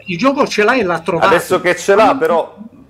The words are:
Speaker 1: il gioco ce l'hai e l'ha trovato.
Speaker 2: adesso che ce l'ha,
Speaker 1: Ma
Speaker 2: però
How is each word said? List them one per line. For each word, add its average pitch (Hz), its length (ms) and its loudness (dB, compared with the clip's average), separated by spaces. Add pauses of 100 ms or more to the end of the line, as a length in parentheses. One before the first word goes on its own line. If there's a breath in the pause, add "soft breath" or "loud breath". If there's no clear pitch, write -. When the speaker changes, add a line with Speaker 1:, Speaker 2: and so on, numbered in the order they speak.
Speaker 1:
il 175 140 -8
gioco 269 280 0
ce 208 180 -2
l'hai 247 160 2
e 202 40 -2
l'ha 170 160 -2
trovato. 165 260 -2
Speaker 2:
adesso 180 360 0
che 175 140 0
ce - 180 0
l'ha, 214 100 6
Speaker 1:
Ma 170 120 2
Speaker 2:
però 160 400 -2 (340)